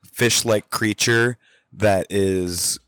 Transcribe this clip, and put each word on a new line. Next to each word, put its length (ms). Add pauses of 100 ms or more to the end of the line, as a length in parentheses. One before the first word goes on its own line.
fish-like 640
creature 680 (340)
that 380
is 760